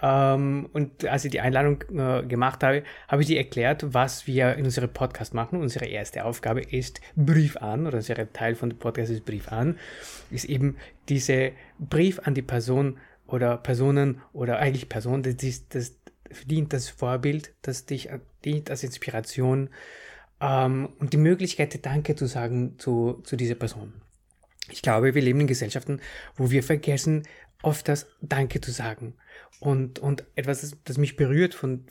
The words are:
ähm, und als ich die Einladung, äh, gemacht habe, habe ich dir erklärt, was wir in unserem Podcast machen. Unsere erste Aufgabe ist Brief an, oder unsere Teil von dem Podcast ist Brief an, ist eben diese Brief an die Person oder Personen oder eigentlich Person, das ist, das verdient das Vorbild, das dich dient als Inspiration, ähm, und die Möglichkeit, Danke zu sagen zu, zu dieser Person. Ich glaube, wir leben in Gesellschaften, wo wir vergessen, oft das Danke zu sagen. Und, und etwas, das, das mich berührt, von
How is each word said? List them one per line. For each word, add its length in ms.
ähm, 720
und 320
als 220
ich 60
die 80
Einladung, 520
äh, 300
gemacht 400
habe, 200
habe 120
ich 80
dir 80
erklärt, 560
was 340
wir 280
in 100
unserem 260
Podcast 440
machen. 260
Unsere 240
erste 400
Aufgabe 380
ist 400
Brief 440
an, 280
oder 120
unsere 340
Teil 220
von 160
dem 80
Podcast 320
ist 160
Brief 260
an, 260
ist 160
eben 300
diese 420
Brief 460
an 100
die 80
Person 540
oder 320
Personen 640
oder 280
eigentlich 280
Person, 340
das 200
ist, 320
das 200
verdient 420
das 160
Vorbild, 720
das 240
dich 240
dient 240
als 120
Inspiration, 840
ähm, 480
und 140
die 60
Möglichkeit, 640
Danke 300
zu 120
sagen 520
zu, 460
zu 120
dieser 200
Person. 360
Ich 100
glaube, 340
wir 60
leben 200
in 80
Gesellschaften, 520
wo 140
wir 120
vergessen, 640
oft 260
das 180
Danke 400
zu 80
sagen. 440
Und, 400
und 260
etwas, 280
das, 220
das 120
mich 200
berührt, 360
von 380